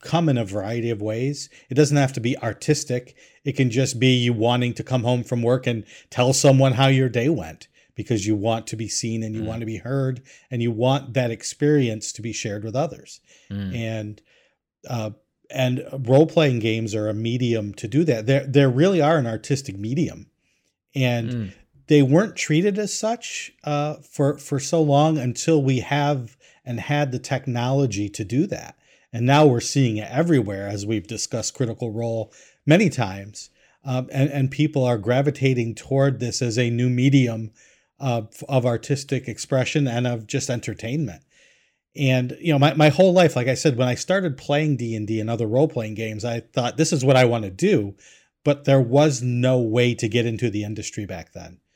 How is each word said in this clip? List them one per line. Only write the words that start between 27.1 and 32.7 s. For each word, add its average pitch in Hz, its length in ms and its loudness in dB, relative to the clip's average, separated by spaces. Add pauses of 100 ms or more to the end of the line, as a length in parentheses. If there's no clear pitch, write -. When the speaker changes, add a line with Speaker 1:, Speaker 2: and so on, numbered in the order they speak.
Speaker 1:
the 123 80 -4
technology 123 880 -2
to 110 160 -10
do 120 220 0
that. - 320 -12 (340)
And 120 140 -2
now 143 200 6
we're 123 140 6
seeing 120 380 0
it 107 140 -8
everywhere, 117 560 0
as 101 180 -6
we've 107 220 -4
discussed - 480 -8
Critical 117 360 -4
Role 113 400 -6 (340)
many 180 240 6